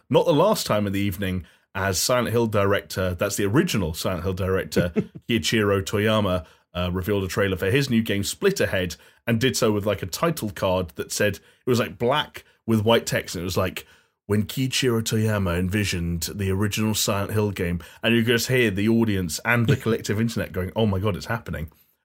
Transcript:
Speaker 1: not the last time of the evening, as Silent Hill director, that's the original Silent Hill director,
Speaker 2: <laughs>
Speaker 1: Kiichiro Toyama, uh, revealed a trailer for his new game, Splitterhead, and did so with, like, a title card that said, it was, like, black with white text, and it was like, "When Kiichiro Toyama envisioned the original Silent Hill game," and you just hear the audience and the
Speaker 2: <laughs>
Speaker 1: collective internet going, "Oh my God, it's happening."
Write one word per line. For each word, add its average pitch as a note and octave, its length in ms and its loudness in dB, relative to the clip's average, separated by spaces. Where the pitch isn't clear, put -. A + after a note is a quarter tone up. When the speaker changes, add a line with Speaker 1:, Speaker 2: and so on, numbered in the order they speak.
Speaker 1:
not D3+ 160 4
the F3 80 4
last F#3+ 320 2
time G#2+ 200 2
of G2 60 -2
the G2 80 0
evening, F#2 440 -2
as F#2+ 240 0
Silent B2 320 0
Hill A#2 160 2
director, G2+ 680 0
that's G2+ 220 -2
the G#2 100 0
original G2+ 480 0
Silent F#2 280 -4
Hill F#2 120 -2
director, F#2 560 -2
Speaker 2:
<laughs> - 380 -6
Speaker 1:
Kiichiro G#2+ 540 2
Toyama, G#2 600 0
uh, F2+ 180 -2
revealed F#2+ 320 -2
a F#2 40 -6
trailer G2 280 0
for F#2+ 140 -2
his C3 200 2
new A2+ 120 4
game, G2+ 200 -2
Splitterhead, G2 720 -2
and A#2 140 0
did C3 160 2
so A2+ 160 2
with, G2+ 140 0
like, G2+ 160 0
a F#2+ 40 -6
title D#3 440 -4
card F#2 460 -2
that - 160 -10
said, G#2 240 0
it - 340 -10
was, A#2 100 4
like, - 180 -6
black C3 460 -2
with A2 160 2
white A#2 240 4
text, - 280 -4
and F2 80 -6
it - 20 -6
was F2+ 120 -4
like, F#2 300 -2
"When G#2 180 0
Kiichiro B2+ 580 0
Toyama G#2+ 560 0
envisioned F#2 760 -2
the G2 160 -2
original G#2+ 440 0
Silent G2+ 380 -2
Hill G#2 200 2
game," F2 280 -2
and A2+ 120 2
you A#2 100 4
just A#2 240 2
hear B2 240 4
the G2+ 160 2
audience G#2 560 2
and A#2 240 2
the - 80 4
Speaker 2:
<laughs> - 80 -12
Speaker 1:
collective A2 360 -2
internet A2+ 320 -2
going, F#2 220 -4
"Oh A2+ 120 2
my G2 120 2
God, G2 160 0
it's D2+ 120 -8
happening." E2+ 440 -6